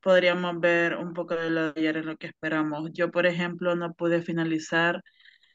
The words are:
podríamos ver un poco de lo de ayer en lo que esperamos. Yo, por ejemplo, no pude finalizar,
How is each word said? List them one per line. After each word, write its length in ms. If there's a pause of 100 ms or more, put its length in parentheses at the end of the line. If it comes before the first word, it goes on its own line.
podríamos 580
ver 360
un 180
poco 200
de 160
lo 220
de 80
ayer 180
en 80
lo 120
que 80
esperamos. 640
Yo, 180
por 160
ejemplo, 480
no 200
pude 260
finalizar, 840 (520)